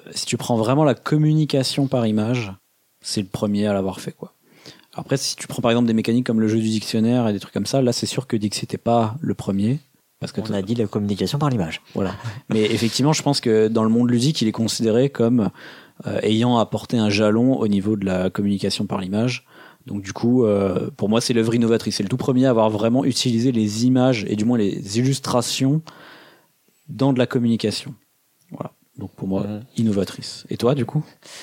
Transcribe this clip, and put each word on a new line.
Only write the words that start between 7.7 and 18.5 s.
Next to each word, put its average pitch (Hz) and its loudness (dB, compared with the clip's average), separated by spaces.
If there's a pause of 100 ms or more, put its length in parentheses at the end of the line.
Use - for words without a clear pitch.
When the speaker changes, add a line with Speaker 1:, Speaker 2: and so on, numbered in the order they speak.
Speaker 1:
là, 123 2
c'est - -4
sûr - -4
que 117 -4
Dixit 104 -4
n'est 101 -6
pas 117 2
le 104 -2
premier. 101 -2 (400)
Parce - -10
que 104 -6
Speaker 2:
On - -4
Speaker 1:
t-, 107 -4
Speaker 2:
a 98 0
dit 101 -2
la 117 0
communication 104 -2
par 147 2
l'image. 101 -2 (140)
Speaker 1:
Voilà. 95 -2 (220)
<laughs> - -12
Mais 107 2
effectivement, 117 2
je - -4
pense 143 0
que 110 4
dans 110 2
le 110 4
monde 120 4
ludique, 123 2
il 110 2
est 107 0
considéré 113 2
comme, 117 2 (580)
euh, 101 -4
ayant 113 2
apporté 110 -2
un 107 2
jalon 110 4
au 110 0
niveau 101 0
de 98 -4
la 92 0
communication 101 -2